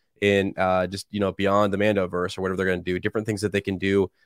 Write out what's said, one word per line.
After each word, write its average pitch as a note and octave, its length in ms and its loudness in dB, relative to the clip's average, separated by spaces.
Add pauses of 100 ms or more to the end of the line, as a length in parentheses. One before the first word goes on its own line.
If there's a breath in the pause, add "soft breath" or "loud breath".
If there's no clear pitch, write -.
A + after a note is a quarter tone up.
(220)
in, G2 340 2
uh, F#2 320 0
just, F#2+ 220 -10
you G#2 100 -4
know, F#2+ 140 0
beyond G2 400 2
the G2 40 0
Mandoverse F#2+ 600 0
or F#2 40 -6
whatever F#2+ 140 -2
they're F#2+ 120 0
gonna F#2 140 0
do, F#2 180 -4
different G#2 280 -4
things G#2 140 -4
that G2+ 100 -2
they G2+ 80 0
can G2 180 -4
do G2 320 2 (160)